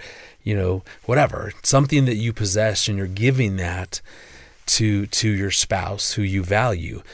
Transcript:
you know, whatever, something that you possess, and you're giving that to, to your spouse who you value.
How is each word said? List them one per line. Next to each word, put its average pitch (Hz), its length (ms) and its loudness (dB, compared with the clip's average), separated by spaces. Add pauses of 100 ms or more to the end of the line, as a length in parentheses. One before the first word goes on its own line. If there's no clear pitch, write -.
(420)
you 107 120 -2
know, 92 280 0 (240)
whatever, 123 460 0 (100)
something 139 420 4
that 123 120 2
you 113 160 -2
possess, 107 560 0
and 104 100 0
you're 98 80 -4
giving 107 500 2
that 90 440 -6 (680)
to, 101 400 2
to 107 240 0
your 98 200 0
spouse 95 640 -2
who 110 100 -2
you 98 220 0
value. 104 580 0 (100)